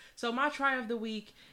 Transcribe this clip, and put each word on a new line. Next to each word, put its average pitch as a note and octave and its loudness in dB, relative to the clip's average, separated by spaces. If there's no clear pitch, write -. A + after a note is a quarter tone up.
So A#3+ -2
my C4+ 2
try C#4 2
of A#3+ -2
the A#3 0
week A3 -6